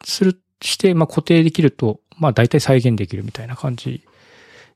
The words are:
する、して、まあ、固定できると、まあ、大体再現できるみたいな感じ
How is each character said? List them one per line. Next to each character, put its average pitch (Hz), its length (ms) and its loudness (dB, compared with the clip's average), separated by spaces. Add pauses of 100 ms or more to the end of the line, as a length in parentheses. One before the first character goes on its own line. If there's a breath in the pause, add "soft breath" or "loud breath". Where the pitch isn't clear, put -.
す - 200 -2
る、 185 160 0 (200)
し - 180 -6
て、 185 160 2
ま 160 100 2
あ、 - 20 0
固 - 140 -4
定 165 220 4
で 160 80 2
き - 100 -2
る 147 100 4
と、 110 300 -4 (160)
ま 160 140 0
あ、 - 20 2
大 117 160 2
体 151 100 0
再 135 200 2
現 117 180 0
で 101 100 -4
き - 100 -12
る 98 80 -8
み 107 80 -10
た 113 120 -14
い - 20 -14
な 123 80 -12
感 127 220 -8
じ 127 260 -12 (720 soft breath)